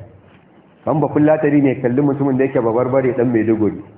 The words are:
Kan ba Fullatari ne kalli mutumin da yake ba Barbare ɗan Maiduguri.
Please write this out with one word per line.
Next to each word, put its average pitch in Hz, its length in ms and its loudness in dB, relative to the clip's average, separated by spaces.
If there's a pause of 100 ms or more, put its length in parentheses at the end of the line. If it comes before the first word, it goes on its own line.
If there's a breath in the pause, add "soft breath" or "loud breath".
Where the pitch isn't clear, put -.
(840)
Kan 139 160 -2
ba 143 80 0
Fullatari 151 540 2
ne 131 180 0
kalli 127 220 0
mutumin 139 360 0
da 135 60 2
yake 135 160 -2
ba 113 120 0
Barbare 127 420 0
ɗan 113 160 0
Maiduguri. 107 520 0 (160)